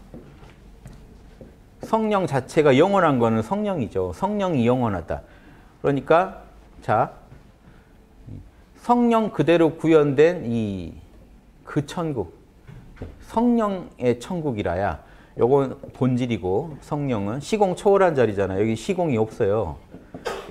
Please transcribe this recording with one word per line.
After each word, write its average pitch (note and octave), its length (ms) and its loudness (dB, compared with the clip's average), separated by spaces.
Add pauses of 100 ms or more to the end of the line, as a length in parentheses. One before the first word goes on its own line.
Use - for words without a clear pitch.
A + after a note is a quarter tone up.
(1800)
성령 G#3+ 420 0
자체가 C#3 540 4
영원한 E3+ 400 4
거는 A2+ 240 2
성령이죠. C3 720 -4
성령이 F#3+ 500 0
영원하다. G#2 560 -2 (640)
그러니까, D#3 580 0 (400)
자, A#2+ 300 0 (1700)
성령 A#3 520 2
그대로 D#3+ 460 2
구현된 D#3 720 4
이 G2+ 480 -4 (680)
그 - 220 -4
천국, D3 540 -6 (800)
성령의 G3+ 1000 0
천국이라야 G2+ 840 -4 (340)
요건 C3 400 2 (160)
본질이고 B2 880 -2
성령은 C3 600 -6
시공 G3 340 -2
초월한 F#3+ 400 2
자리잖아요. G2 460 0
여기 A2+ 140 0
시공이 E3+ 420 -2
없어요. G#2+ 600 -2 (720)